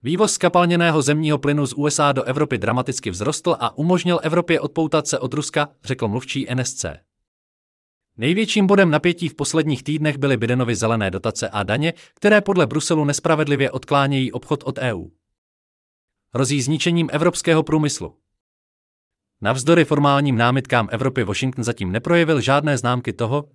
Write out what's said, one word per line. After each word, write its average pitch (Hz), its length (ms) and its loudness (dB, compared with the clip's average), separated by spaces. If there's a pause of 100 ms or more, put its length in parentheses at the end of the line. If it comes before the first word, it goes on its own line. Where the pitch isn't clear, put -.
"Vývoz 180 300 0
skapalněného 170 680 2
zemního 151 360 2
plynu 143 280 0
z 131 80 -6
U 143 140 -2
S 147 120 -2
A 143 120 4
do 131 120 0
Evropy 135 340 -2
dramaticky 117 540 -4
vzrostl 123 480 -2
a 117 180 -4
umožnil 175 460 2
Evropě 165 360 0
odpoutat 156 480 -2
se 139 120 -2
od 131 140 -6
Ruska," 147 360 -4 (140)
řekl 127 240 -4
mluvčí 117 420 -6
N 127 100 -2
S 123 140 -4
C. - 260 -10 (1160)
Největším 196 500 0
bodem 196 240 4
napětí 170 380 0
v - 60 -14
posledních 151 480 -2
týdnech 151 340 -2
byly 135 200 0
Bidenovy 120 380 0
zelené 110 360 0
dotace 101 380 -4
a 104 140 -4
daně, 135 300 -2 (200)
které 208 280 4
podle 185 260 2
Bruselu 151 380 0
nespravedlivě 143 680 0
odklánějí 135 600 0
obchod 139 320 -6
od 135 140 -8
E 127 160 -4
U. 87 200 -10 (1200)
Hrozí 131 280 0
zničením 160 500 0
evropského 160 520 2
průmyslu. 151 540 -2 (1200)
Navzdory 131 440 4
formálním 143 520 2
námitkám 120 540 2
Evropy 123 320 -2
Washington 123 400 -4
zatím 104 280 -4
neprojevil 156 500 2
žádné 143 360 0
známky 120 360 -2
toho, 139 420 -4